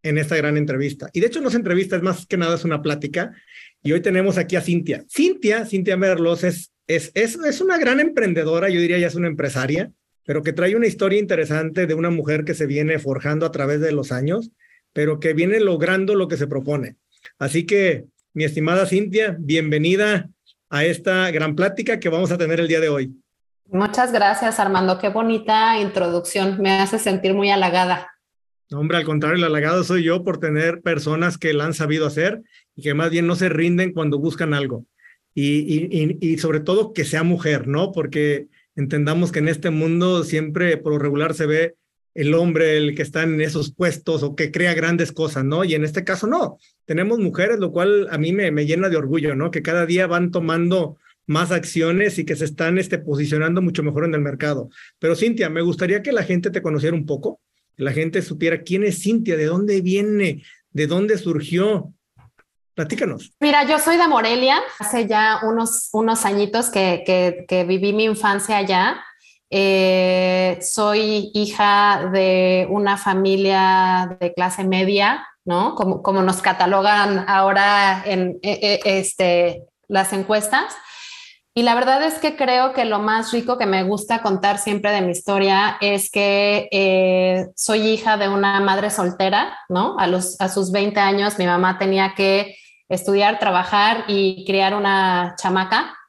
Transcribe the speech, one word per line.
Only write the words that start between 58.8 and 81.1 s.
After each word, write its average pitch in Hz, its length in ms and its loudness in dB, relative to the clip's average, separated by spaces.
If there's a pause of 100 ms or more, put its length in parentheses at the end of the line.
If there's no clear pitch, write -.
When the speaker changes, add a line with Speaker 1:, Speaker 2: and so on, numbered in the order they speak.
Speaker 1:
es 190 200 -2
Cintia, 202 340 0
de 151 80 0
dónde 190 360 0
viene, 196 600 0 (300)
de 147 160 -2
dónde 202 320 0
surgió. 170 720 -2 (800)
Platícanos. 160 640 -6
Speaker 2:
Mira, 294 260 4
yo 302 120 2
soy 330 200 2
de 269 100 6
Morelia. 254 520 2 (200)
Hace 233 260 -2
ya 214 380 2
unos, 226 500 -2
unos 226 320 0
añitos 208 460 0
que, 185 340 0
que, 180 420 0
que 185 180 0
viví 190 280 0
mi 220 120 2
infancia 208 520 0
allá. 190 460 0 (480)
Eh, 185 1080 2
soy 214 760 0
hija 202 760 2
de 185 600 2
una 202 260 0
familia 190 1200 2
de 175 140 -2
clase 180 300 -2
media, 196 640 2 (180)
¿no? 185 300 0
Como, 190 260 -2
como 190 220 2
nos 185 180 0
catalogan 196 840 2
ahora 196 800 4
en, 185 340 -2
eh, 196 180 -2
eh, 208 260 0
este, 175 800 2 (220)
las 196 260 0
encuestas. 196 640 0 (800)